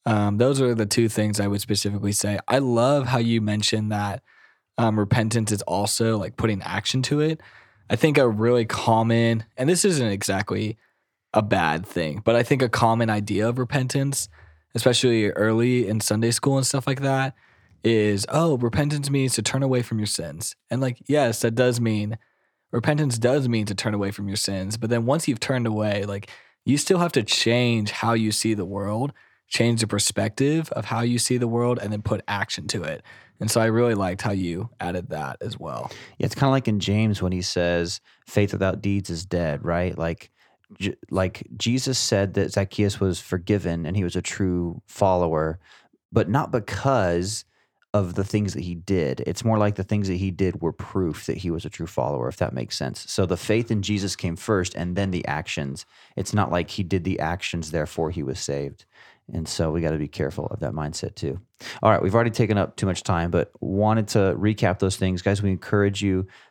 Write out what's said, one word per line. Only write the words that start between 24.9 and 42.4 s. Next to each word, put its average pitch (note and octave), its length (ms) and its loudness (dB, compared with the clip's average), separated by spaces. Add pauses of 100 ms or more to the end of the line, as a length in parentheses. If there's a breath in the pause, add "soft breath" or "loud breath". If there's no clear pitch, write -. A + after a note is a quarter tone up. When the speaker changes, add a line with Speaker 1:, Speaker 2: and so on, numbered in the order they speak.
Speaker 1:
once D3 240 0
you've A#2+ 120 -2
turned B2 260 -2
away, G#2 380 0
like, G2+ 260 -8 (360 loud breath)
you C3 100 4
still F3 220 2
have F3 140 2
to B2 100 4
change A#2 680 2
how A2+ 220 0
you A2 200 2
see A2+ 200 0
the G2+ 140 -2
world, G#2 460 -4 (340 soft breath)
change A#2 340 2
the A2 60 2
perspective C3+ 840 0
of A#2 140 -6
how A2+ 140 -2
you A#2+ 180 2
see B2 200 0
the A#2+ 100 0
world, A#2+ 320 2
and G#2 120 -4
then G#2 100 -4
put G#2+ 240 -2
action - 420 -4
to F#2+ 140 -4
it. D2+ 200 -8 (360 loud breath)
And A2 120 -2
so A#2 100 4
I A2+ 60 6
really A2+ 280 2
liked F#2+ 280 -2
how G#2 100 -2
you F#2 380 -4 (100)
added F2+ 300 -6
that D2+ 300 -6
as A2+ 200 -8
well. C2 300 -8 (280 loud breath)
Speaker 2:
Yeah, - 80 0
it's - 80 -6
kinda C3+ 160 4
like C3+ 160 2
in G#2 140 2
James G#2 420 2
when F2+ 100 0
he F2+ 100 -2
says, F2 580 0 (260 soft breath)
"Faith G#2 260 2
without F#2+ 280 0
deeds G2+ 300 -2
is F2 160 -8
dead," D#2+ 380 -2
right? F2 320 -2
Like, E2 340 -6 (500 soft breath)
J-, G2 160 -4 (140)
like, F#2+ 360 -2 (100)
Jesus B2 440 0
said G2 340 2
that G2 160 2